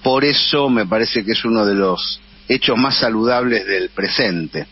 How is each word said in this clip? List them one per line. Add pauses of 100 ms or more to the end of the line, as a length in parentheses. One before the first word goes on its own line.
Por
eso
me
parece
que
es
uno
de
los (260)
hechos
más
saludables
del
presente.